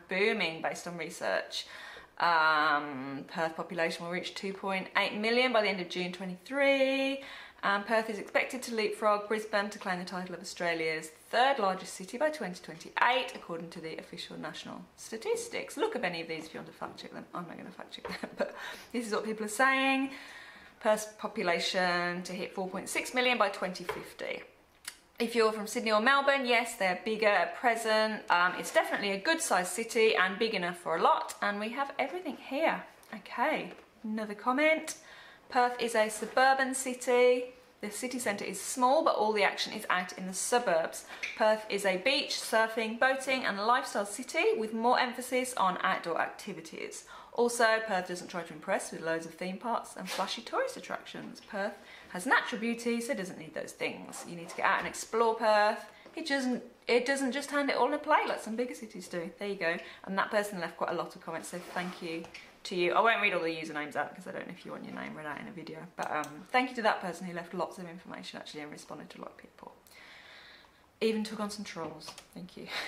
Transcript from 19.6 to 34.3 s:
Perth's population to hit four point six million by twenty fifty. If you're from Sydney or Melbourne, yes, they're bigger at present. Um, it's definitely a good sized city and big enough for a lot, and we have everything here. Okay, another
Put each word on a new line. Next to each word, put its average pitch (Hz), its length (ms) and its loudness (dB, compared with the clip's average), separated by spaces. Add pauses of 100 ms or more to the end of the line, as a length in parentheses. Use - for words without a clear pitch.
Perth's 214 260 4 (140)
population 180 1040 0
to 180 100 -8
hit - 220 -8
four 185 120 -4
point 190 220 -6
six - 240 -4
million 247 240 4
by 208 120 6
twenty 180 340 -4
fifty. - 580 -8 (800)
If 233 160 0
you're 220 160 6
from 208 160 -6
Sydney 226 240 -2
or 214 100 6
Melbourne, 277 460 6
yes, 240 300 2
they're 185 280 2
bigger 220 220 2
at 185 280 4
present. 220 760 2
Um, 180 260 6
it's - 160 -6
definitely 202 380 4
a 196 80 0
good 320 200 2
sized 180 320 2
city 226 440 4
and 196 240 4
big 226 160 2
enough 180 240 -2
for 165 180 -2
a 180 60 2
lot, 277 400 4
and 202 160 0
we 214 100 -4
have 269 300 -4
everything 294 380 -4
here. 269 460 0 (300)
Okay, 220 600 -2 (300)
another 214 300 -6